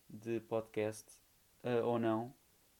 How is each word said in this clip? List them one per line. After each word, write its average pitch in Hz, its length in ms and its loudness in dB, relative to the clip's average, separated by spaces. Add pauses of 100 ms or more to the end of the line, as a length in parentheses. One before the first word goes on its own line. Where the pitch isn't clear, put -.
de 113 320 -4
podcast, 110 640 -2 (580)
ah, 120 220 2
ou 120 140 2
não. 113 340 0 (460)